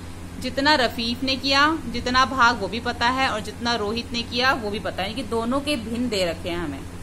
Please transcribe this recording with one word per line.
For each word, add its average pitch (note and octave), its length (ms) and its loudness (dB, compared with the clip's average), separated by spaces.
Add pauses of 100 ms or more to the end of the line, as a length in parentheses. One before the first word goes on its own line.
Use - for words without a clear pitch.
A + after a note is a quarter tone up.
(400)
जितना C4+ 340 2
रफीफ A#3 480 0
ने C4 140 0
किया, C#4 500 4
जितना A#3+ 380 2
भाग B3 360 4
वो F#3+ 80 -2
भी G#3+ 120 -4
पता A#3+ 280 0
है C4+ 200 2
और G#3+ 120 -2
जितना G#3+ 340 -4
रोहित A3+ 380 -2
ने A#3 100 -2
किया A#3+ 300 2
वो A3+ 180 -2
भी G#3+ 80 -4
पता F3+ 240 -4
है, G3 80 -2
यानी A3 120 -6
कि G#3 60 -6
दोनों A#3 320 0
के C#4+ 160 0
भिन्न A#3 320 -2
दे G3+ 160 0
रखे E3+ 240 -2
हैं E3+ 100 -2
हमें, C#3+ 220 -4 (220)